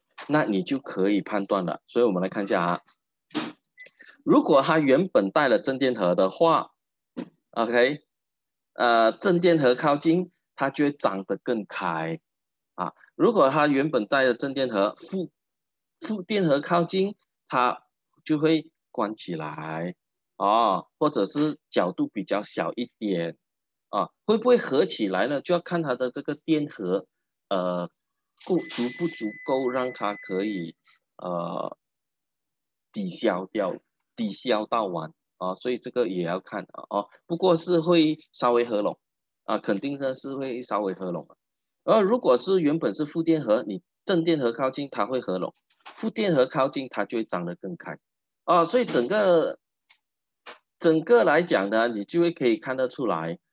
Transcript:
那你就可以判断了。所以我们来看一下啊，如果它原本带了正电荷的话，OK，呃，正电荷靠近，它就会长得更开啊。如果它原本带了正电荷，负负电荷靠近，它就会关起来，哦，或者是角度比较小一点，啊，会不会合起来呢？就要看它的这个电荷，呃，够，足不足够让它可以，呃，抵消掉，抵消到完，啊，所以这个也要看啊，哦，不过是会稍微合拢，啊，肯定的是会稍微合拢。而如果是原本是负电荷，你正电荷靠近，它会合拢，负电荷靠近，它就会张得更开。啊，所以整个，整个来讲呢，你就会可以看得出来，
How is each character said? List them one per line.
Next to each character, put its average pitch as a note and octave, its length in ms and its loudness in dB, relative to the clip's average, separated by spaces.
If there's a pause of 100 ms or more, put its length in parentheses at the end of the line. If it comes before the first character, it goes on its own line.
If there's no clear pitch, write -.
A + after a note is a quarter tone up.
(300)
那 D3 160 2
你 G2 180 0
就 C3+ 160 -4
可 G2 320 -2
以 G2 100 2
判 G2+ 240 -4
断 G2 180 0
了。 E2+ 220 -6
所 - 160 -2
以 A#2+ 40 4
我 A2+ 40 4
们 F2+ 140 -2
来 F#2+ 60 -2
看 G#2 140 -6
一 G2 40 -8
下 G2 160 0
啊， F2 180 -2 (1400)
如 - 180 6
果 C#3+ 220 4
它 D#3+ 160 2
原 D3 300 4
本 G2 200 2
带 C#3+ 180 2
了 A2 120 4
正 C3 180 -4
电 B2+ 160 2
荷 F2+ 220 2
的 F#2+ 160 2
话， D#3+ 400 2 (800)
OK， A#2+ 520 2 (720)
呃， A#2 380 4
正 F3+ 280 2
电 E3+ 200 4
荷 B2+ 160 4
靠 C#3+ 200 2
近， E3+ 360 2 (240)
它 C3+ 160 -2
就 D3 140 0
会 C#3+ 60 2
长 G2 320 -2
得 G2 140 -4
更 A2+ 300 -4
开 E2 520 -4 (540)
啊。 - 200 -6 (220)
如 G3 160 4
果 D3+ 200 6
它 D3 160 4
原 C#3+ 240 2
本 A2 160 0
带 C3+ 160 2
了 B2 100 4
正 C3+ 220 -6
电 C3 140 -2
荷， G2+ 260 0
负 - 340 -8 (720)
负 G#3 220 -8
电 G3 240 0
荷 C#3+ 160 2
靠 E3+ 220 2
近， F#3+ 320 -2 (320)
它 B2+ 360 0 (400)
就 D#3 140 0
会 D#3 340 0 (200)
关 G#2+ 240 -4
起 - 200 -10
来， D#2+ 600 -8 (420)
哦， G2+ 500 0 (100)
或 D3+ 120 2
者 G#2 160 0
是 D3 340 -2 (100)
角 F#2 220 0
度 - 160 -2
比 G2 160 -8
较 G2+ 200 -2
小 - 300 -6
一 A#2+ 240 -8
点， E2+ 400 -2 (520)
啊， G2 200 -4 (160)
会 A3 120 2
不 A3 100 -2
会 A#3+ 100 6
合 D3 280 0
起 G#2+ 220 -2
来 F#2 200 0
呢？ F#2+ 140 -2
就 F3 120 -2
要 F3 60 2
看 E3+ 220 -4
它 C3+ 140 -2
的 B2+ 160 -4
这 C#3+ 100 -10
个 D3 140 -6
电 D3+ 320 -2
荷， F#2+ 400 -4 (420)
呃， F2+ 400 -2 (560)
够， - 120 0
足 - 260 -6 (140)
不 A#2 100 -2
足 - 180 -8 (200)
够 C3 240 -2
让 B2+ 240 -4
它 G2+ 220 -4
可 F#2+ 280 -4
以， F2+ 320 -6 (400)
呃， F2 640 -6 (1120)
抵 G2 180 -6
消 F#2 380 -4
掉， F#2 300 -4 (380)
抵 G#2+ 160 -4
消 G#2+ 340 -2
到 A2+ 200 0
完， D#2+ 280 -8 (240)
啊， F#2 180 -6
所 B2+ 160 -6
以 A#2+ 60 -2
这 A#2+ 140 -12
个 A#2+ 160 0
也 F2+ 160 -4
要 F2 160 -2
看 G2 320 -10
啊， - 180 -16
哦， G2+ 200 -4 (160)
不 E3+ 120 -6
过 F3+ 180 4
是 E3+ 240 0
会 D#3 400 2 (120)
稍 B2 200 0
微 A#2+ 140 4
合 G#2+ 160 -2
拢， F2+ 180 -4 (460)
啊， G#2+ 120 -2
肯 G2 220 -2
定 C#3 180 -6
的 C3 160 -4
是 C3+ 220 -10
会 B2+ 260 -8
稍 G#2+ 200 -4
微 F#2+ 120 -2
合 F#2 180 -8
拢。 E2+ 160 -8 (560)
而 G#3 180 6
如 A3 180 2
果 C3+ 160 4
是 F#3 240 2
原 D#3 200 2
本 A2 140 -2
是 D3+ 120 -4
负 E3 180 -4
电 D#3 180 2
荷， A2+ 220 2
你 F3+ 180 -8 (220)
正 E3 220 0
电 D#3+ 140 2
荷 A#2 120 0
靠 C3 180 -2
近， C#3 200 -8
它 G#2 160 -4
会 B2 160 -2
合 F#2 180 -4
拢， - 160 -6 (400)
负 A3 140 -6
电 G3 260 0
荷 C3 100 6
靠 C3+ 220 0
近， C3+ 220 -6
它 G2+ 160 -6
就 A#2 140 -4
会 A2 40 -2
张 F2 220 -6
得 F2 100 -6
更 F2+ 220 -12
开。 - 200 -14 (460)
啊， E3+ 220 4
所 B3 160 0
以 G#3+ 40 -2
整 C3+ 220 0
个， F3 500 2 (1200)
整 D#3+ 260 4
个 A#3 180 6
来 E3 200 4
讲 G2+ 260 0
呢， A2+ 180 2
你 G#2+ 160 -4
就 E3+ 160 -2
会 E3+ 140 2
可 C3+ 120 -2
以 A2+ 120 4
看 C3 180 -6
得 C3 140 -2
出 C3+ 160 -6
来， E2+ 340 -2 (140)